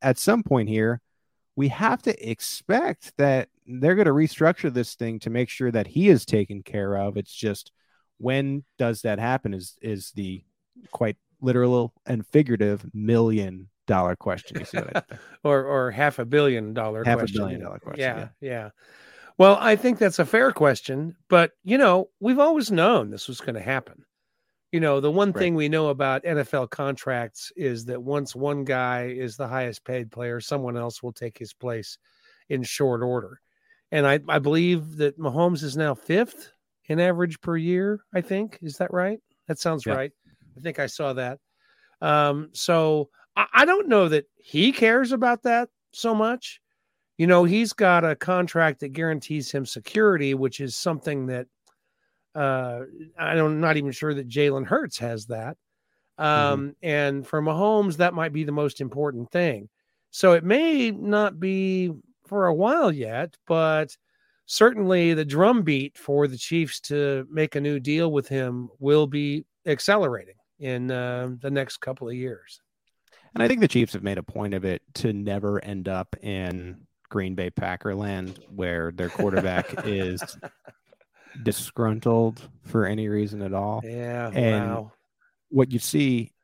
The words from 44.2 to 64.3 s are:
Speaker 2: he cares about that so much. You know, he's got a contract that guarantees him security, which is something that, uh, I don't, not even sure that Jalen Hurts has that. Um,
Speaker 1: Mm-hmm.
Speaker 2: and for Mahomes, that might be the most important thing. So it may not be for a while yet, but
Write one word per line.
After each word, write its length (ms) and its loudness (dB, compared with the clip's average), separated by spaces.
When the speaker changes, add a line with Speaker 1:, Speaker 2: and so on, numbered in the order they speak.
Speaker 2:
he 340 2
cares 400 2
about 320 0
that 260 0
so 240 -2
much. 440 -4
You 80 4
know, 160 8
he's 300 2
got 300 4
a 120 0
contract 640 0
that 140 -10
guarantees 580 -4
him 160 -4
security, 640 2
which 260 -2
is 160 -8
something 520 -4
that, 180 -6
uh, 480 -4
I 160 -2
don't, 260 2
not 160 2
even 140 -2
sure 240 -4
that 120 -8
Jalen 380 0
Hurts 320 -2
has 300 -8
that. 300 -8
Um, 80 -4
Speaker 1:
Mm-hmm. 440 2
Speaker 2:
and 460 -2
for 160 -2
Mahomes, 540 2
that 180 2
might 180 -4
be 100 -4
the 80 -4
most 300 -2
important 500 -6
thing. 380 -2
So 240 6
it 100 6
may 460 2
not 500 0
be 520 0
for 200 2
a 60 2
while 380 2
yet, 440 -6
but 500 0